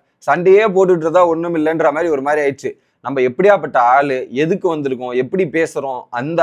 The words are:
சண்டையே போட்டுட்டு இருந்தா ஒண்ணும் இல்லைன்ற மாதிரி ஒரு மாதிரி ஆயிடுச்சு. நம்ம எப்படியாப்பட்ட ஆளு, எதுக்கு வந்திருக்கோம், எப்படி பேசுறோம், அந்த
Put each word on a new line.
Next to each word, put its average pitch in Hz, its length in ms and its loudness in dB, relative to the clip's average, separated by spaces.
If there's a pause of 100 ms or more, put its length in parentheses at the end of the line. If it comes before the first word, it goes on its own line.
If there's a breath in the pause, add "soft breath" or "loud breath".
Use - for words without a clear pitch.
(280)
சண்டையே 185 380 4 (100)
போட்டுட்டு 180 300 2
இருந்தா 165 180 2 (100)
ஒண்ணும் 170 260 -4
இல்லைன்ற 156 360 0
மாதிரி 165 200 -2
ஒரு 135 120 -4
மாதிரி 151 160 0
ஆயிடுச்சு. 139 280 -4 (340)
நம்ம 131 240 -2
எப்படியாப்பட்ட 156 480 2 (160)
ஆளு, 143 240 2 (260)
எதுக்கு 180 320 -2
வந்திருக்கோம், 127 480 -6
எப்படி 185 220 -2 (100)
பேசுறோம், 139 460 -4 (180)
அந்த 160 240 -4